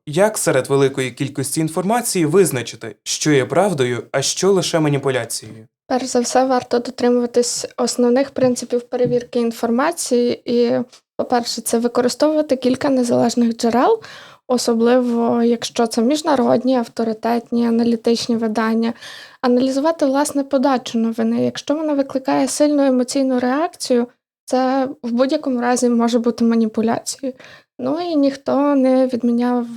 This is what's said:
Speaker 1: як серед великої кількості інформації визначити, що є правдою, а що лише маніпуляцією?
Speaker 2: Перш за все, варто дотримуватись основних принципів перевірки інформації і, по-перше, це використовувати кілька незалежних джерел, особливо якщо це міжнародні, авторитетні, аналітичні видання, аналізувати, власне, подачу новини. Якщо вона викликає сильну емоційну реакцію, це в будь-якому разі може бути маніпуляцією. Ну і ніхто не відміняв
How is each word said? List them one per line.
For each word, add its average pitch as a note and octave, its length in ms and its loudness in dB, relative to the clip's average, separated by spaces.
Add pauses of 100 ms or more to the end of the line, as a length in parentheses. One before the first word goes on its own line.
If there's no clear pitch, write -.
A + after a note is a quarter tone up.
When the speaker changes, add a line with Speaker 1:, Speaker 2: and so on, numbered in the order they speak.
Speaker 1:
як F#3+ 320 0
серед C3 300 0
великої C3+ 440 0
кількості C3+ 500 -4
інформації F#3 640 -2
визначити, C#3+ 800 0
що - 280 -2
є C3 140 4
правдою, C3 640 0
а C3+ 100 -2
що F3+ 300 0
лише F3 280 0
маніпуляцією? B2+ 880 -2 (200)
Speaker 2:
Перш C4 180 -2
за B3 140 -2
все, B3+ 260 2
варто B3 340 0
дотримуватись A#3+ 880 0 (100)
основних B3 540 0
принципів B3 500 -2
перевірки A#3+ 580 -2
інформації A#3+ 1080 0
і, A#3+ 340 2 (380)
по-перше, A#3+ 440 -2
це - 180 0
використовувати D4 760 0
кілька C4 340 0
незалежних A#3+ 680 0
джерел, C4 440 2 (460)
особливо A#3+ 960 2
якщо A#3 440 0
це A#3 140 -2
міжнародні, B3+ 760 2
авторитетні, A#3 920 -2
аналітичні A#3 680 0
видання, A3+ 580 0 (480)
аналізувати, C4+ 640 2
власне, C#4 380 0
подачу C4 560 0
новини. A3+ 460 -2
Якщо B3 300 -4
вона D#4 180 -2
викликає C#4 540 -2
сильну D4 360 2
емоційну C4 560 0
реакцію, B3 680 -2 (380)
це C4 440 0 (140)
в A#3 80 -6
будь-якому C4 500 0
разі A#3+ 280 0
може A#3 300 2
бути A#3 240 -2
маніпуляцією. A3+ 920 -2 (460)
Ну E4 280 -4
і D#4+ 40 0
ніхто C#4 600 0
не C4 320 4
відміняв A#3+ 680 0